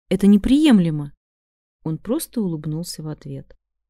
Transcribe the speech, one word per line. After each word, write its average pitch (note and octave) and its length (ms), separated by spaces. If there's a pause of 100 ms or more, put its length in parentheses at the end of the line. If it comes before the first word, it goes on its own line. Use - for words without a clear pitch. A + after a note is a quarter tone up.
«Это G3 160
неприемлемо». G3 880 (720)
Он D#3+ 140
просто B3+ 440
улыбнулся D#3+ 640
в D#3 60
ответ. C#3+ 460 (340)